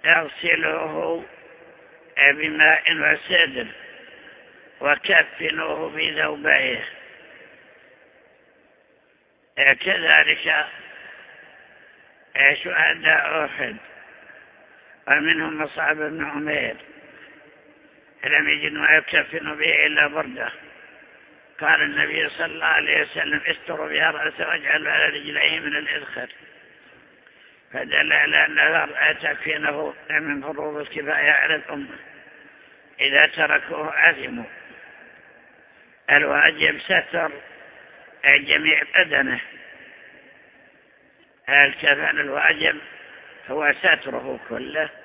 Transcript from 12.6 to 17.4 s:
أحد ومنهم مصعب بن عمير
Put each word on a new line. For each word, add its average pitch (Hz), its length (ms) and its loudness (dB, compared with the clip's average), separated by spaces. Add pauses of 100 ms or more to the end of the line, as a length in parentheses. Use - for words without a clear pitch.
أحد 131 320 -8 (1300)
ومنهم 156 540 0
مصعب 151 340 -2
بن 156 300 -6
عمير 147 500 -4 (1500)